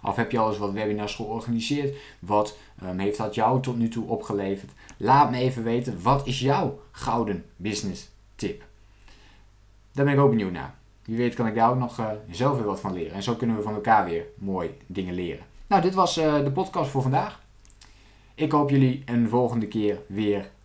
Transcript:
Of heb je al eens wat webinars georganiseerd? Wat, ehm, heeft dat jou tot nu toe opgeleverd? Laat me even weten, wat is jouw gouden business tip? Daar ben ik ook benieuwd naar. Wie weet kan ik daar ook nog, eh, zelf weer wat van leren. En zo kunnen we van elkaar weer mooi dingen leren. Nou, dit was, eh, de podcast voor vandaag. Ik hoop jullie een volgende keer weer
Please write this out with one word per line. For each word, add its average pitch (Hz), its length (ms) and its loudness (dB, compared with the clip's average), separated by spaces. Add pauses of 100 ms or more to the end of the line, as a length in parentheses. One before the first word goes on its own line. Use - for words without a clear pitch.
Of 95 120 -2
heb 113 160 -2
je 120 80 0
al 110 100 4
eens 104 80 -2
wat 104 140 -4
webinars 104 440 -2
georganiseerd? 117 800 -2 (240)
Wat, 104 380 0 (240)
ehm, 92 160 -6
heeft 101 200 0
dat 107 180 -4
jou 120 260 4
tot 123 160 -2
nu 117 120 2
toe 113 180 -6
opgeleverd? 101 640 -4 (260)
Laat 131 340 4
me 127 60 -2
even 127 260 0
weten, 117 380 -2
wat 135 260 2
is 127 120 -4
jouw 139 400 0 (120)
gouden 110 540 -4 (100)
business 98 540 -6 (260)
tip? - 280 -8 (1300)
Daar 139 140 2
ben 143 80 4
ik 139 60 6
ook 143 100 8
benieuwd 107 220 2
naar. 78 220 -8 (320)
Wie 113 120 -4
weet 120 160 2
kan 117 140 0
ik 107 80 -2
daar 117 140 6
ook 127 80 2
nog, 123 220 -4
eh, 110 100 -2 (220)
zelf 127 260 2
weer 113 80 -2
wat 98 140 -2
van 95 140 -4
leren. 85 200 -6
En 98 100 -8
zo 117 120 0
kunnen 113 200 0
we 104 60 -4
van 107 120 -4
elkaar 104 320 4
weer 85 180 -4 (120)
mooi 92 340 -4 (180)
dingen 90 260 -6
leren. 87 320 -6 (220)
Nou, 190 140 4
dit 185 120 2
was, 180 240 2
eh, 151 260 2
de 139 80 0
podcast 170 380 -2
voor 135 120 -2
vandaag. 156 400 -2 (960)
Ik 147 160 0
hoop 147 180 4
jullie 135 360 4
een 120 240 2
volgende 117 380 2
keer 104 400 0
weer 101 420 -2 (160)